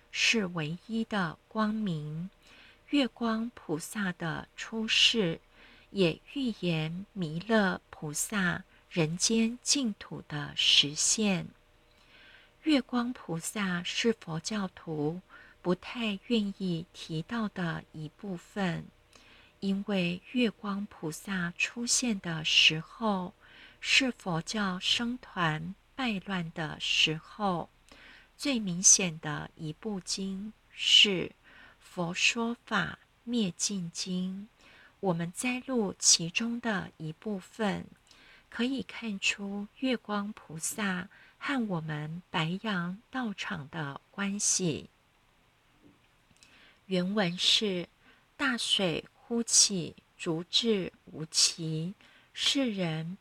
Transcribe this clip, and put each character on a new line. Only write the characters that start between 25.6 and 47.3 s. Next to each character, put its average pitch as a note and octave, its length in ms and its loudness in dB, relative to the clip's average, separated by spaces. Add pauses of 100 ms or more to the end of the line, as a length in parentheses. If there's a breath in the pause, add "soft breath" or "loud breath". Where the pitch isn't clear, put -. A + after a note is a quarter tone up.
败 A3+ 300 -2
乱 F3+ 260 -4
的 D3+ 260 -6
时 - 380 2
候， F3+ 540 -4 (640 loud breath)
最 C#4 220 0
明 F#3 240 -2
显 F#3 380 6
的 D3+ 360 -6
一 D#3 160 -8
部 G#3 260 -6
经 G3 540 -6 (180)
是 - 580 6 (520 loud breath)
《佛 F3 340 -4
说 A#3 500 2
法 F#3 340 -2 (260)
灭 A#3 260 0
尽 F3+ 400 -4
经》。 F#3+ 580 -4 (520 loud breath)
我 F#3+ 120 2
们 E3+ 200 -2
摘 B3 340 -2
录 A3 320 0
其 - 320 4
中 A#3 300 -2
的 F#3+ 360 -2
一 D#3 160 -8
部 G#3 260 -6
分， F#3+ 480 -4 (600 loud breath)
可 - 160 -4
以 C4 180 -2
看 G#3 380 -6
出 G3+ 480 -4 (120)
月 C4 160 2
光 G#3 360 -4
菩 - 260 -14
萨 F#3+ 500 -2 (300 loud breath)
和 B3+ 300 -2
我 F3 120 -2
们 D#3 500 -6
白 E3+ 320 0
杨 F#3 360 -2 (120)
道 A#3+ 240 -4
场 D3+ 340 -8
的 C#3+ 320 -8 (100)
关 G3 280 -4
系。 E3 500 0 (2000 loud breath)
原 F#3 280 0
文 F3+ 220 2